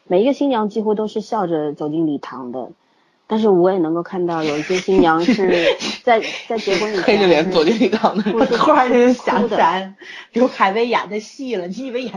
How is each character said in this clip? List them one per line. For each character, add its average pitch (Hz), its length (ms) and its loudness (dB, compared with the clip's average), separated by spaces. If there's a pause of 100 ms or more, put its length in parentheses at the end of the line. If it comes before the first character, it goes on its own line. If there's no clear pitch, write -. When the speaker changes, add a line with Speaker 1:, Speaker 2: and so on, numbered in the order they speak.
Speaker 1:
每 180 160 2
一 - 20 0
个 277 80 2
新 285 160 -2
娘 214 200 0
几 214 120 -4
乎 214 120 0
都 214 140 -2
是 214 140 -8
笑 202 260 -4
着 151 260 -2
走 151 160 -6
进 160 160 -2
礼 147 120 -2
堂 127 340 -14
的， 123 180 -10 (580)
但 220 120 -2
是 220 100 2
我 180 220 4
也 196 60 0
能 160 160 0
够 170 100 -2
看 180 220 -6
到 165 180 -2
有 147 140 -2
一 156 40 -4
些 185 140 -4
新 185 240 2
娘 160 220 4
是 190 280 2 (540)
在， 226 180 4 (140)
Speaker 2:
<laughs> - 120 -14
Speaker 1:
在 233 100 -4
结 196 180 -2
婚 214 160 -2
以 208 40 -4
前 175 80 -2
Speaker 3:
黑 214 140 4
着 196 100 4
脸 165 240 4
走 170 120 2
进 214 160 2
礼 233 100 4
堂 196 280 0
的。 214 60 0
Speaker 1:
是 214 120 -2
Speaker 2:
我 220 100 2
突 - 260 2
然 254 200 2
就 247 220 4
想 226 340 0
起 214 80 -4
来 185 280 2
Speaker 1:
哭 190 60 -12
的。 196 60 -20 (380)
Speaker 2:
刘 240 160 2
恺 196 220 0
威 233 160 0
演 185 220 -2
的 208 100 -8
戏 247 360 -10
了， 175 120 -6
你 233 200 -10
以 247 40 -10
为 254 120 -6
演 220 140 -10